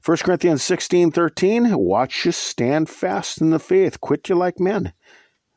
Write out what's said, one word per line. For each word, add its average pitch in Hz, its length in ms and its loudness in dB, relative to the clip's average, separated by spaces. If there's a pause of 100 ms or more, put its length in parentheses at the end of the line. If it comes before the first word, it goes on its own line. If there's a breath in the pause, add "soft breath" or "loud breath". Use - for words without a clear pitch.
First - 240 0
Corinthians 170 380 2
sixteen 175 480 2
thirteen, 196 640 2
"Watch 104 480 0
ye, 175 80 2
stand 147 560 -2
fast - 540 -6
in 160 80 2
the 160 80 2
faith, 185 420 0
quit - 280 -4
ye 190 60 0
like 180 240 0
men, 185 340 -2 (640 soft breath)